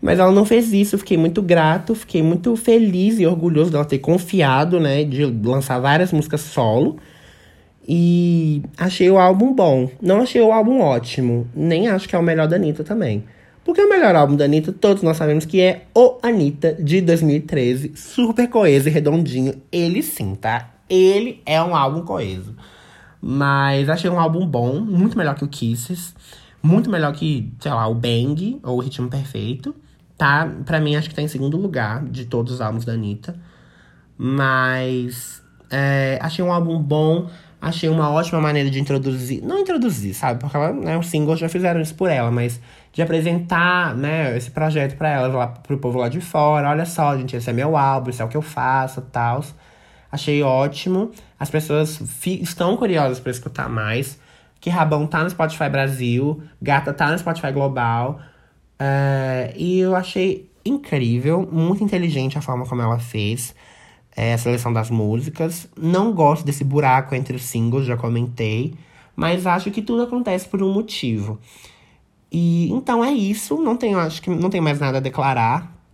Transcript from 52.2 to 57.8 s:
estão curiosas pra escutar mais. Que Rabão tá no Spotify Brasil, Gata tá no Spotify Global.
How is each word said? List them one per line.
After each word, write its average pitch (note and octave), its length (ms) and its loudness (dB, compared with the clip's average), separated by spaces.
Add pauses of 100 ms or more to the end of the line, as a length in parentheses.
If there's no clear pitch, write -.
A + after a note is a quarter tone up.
estão F3 340 -2
curiosas D#3 440 0
pra B2+ 100 -8
escutar B2 400 -8
mais. A2+ 480 -4 (420)
Que - 80 -6
Rabão D#3 380 0
tá D#3+ 180 -2
no F3+ 60 -4
Spotify D#3+ 400 -2
Brasil, C3+ 720 -2 (180)
Gata C#3+ 320 0
tá D3 180 -2
no E3+ 80 -2
Spotify E3 340 -6
Global. C3 680 -2 (600)